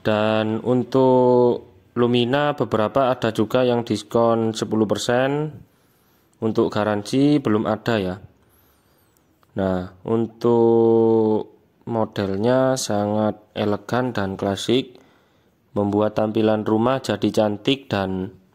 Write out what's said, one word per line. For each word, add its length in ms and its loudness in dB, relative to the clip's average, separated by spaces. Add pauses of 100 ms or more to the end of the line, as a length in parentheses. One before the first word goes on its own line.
Dan 640 0
untuk 1040 2 (240)
Lumina 640 0
beberapa 560 0
ada 160 -2
juga 320 0
yang 240 0
diskon 720 0
sepuluh 320 -2
persen. 720 -2 (800)
Untuk 320 0
garansi 640 0
belum 320 0
ada 320 -2
ya. 160 -6 (1400)
Nah, 320 -4 (160)
untuk 1400 2 (320)
modelnya 960 0
sangat 560 -2 (160)
elegan 560 -4
dan 320 -6
klasik, 560 -2 (800)
membuat 400 0
tampilan 480 0
rumah 320 2
jadi 320 -2
cantik 640 -2
dan 400 -4 (220)